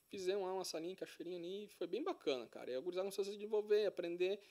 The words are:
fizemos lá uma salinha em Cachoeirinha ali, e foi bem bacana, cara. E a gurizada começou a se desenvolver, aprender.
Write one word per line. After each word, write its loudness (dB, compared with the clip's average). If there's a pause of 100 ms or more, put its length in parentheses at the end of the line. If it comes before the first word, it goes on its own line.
fizemos 0
lá 0
uma 0
salinha -4
em -8
Cachoeirinha -8
ali, -6
e -12
foi -4
bem 0
bacana, 0
cara. -10
E 0
a 0
gurizada 0
começou -2
a 2
se -4
desenvolver, 4
aprender. 0